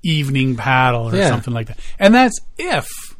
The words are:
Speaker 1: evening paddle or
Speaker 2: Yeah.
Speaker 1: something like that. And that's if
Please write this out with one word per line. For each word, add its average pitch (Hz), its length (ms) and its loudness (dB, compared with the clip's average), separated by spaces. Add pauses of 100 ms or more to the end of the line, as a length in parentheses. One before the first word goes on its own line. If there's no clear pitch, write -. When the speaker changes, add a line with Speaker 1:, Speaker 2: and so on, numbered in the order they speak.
Speaker 1:
evening 135 540 0
paddle 120 540 0
or 131 60 -2
Speaker 2:
Yeah. 190 120 4
Speaker 1:
something 120 240 -2
like 113 160 -4
that. - 100 -10 (200)
And 202 160 6
that's 254 240 4 (180)
if 285 300 -4 (340)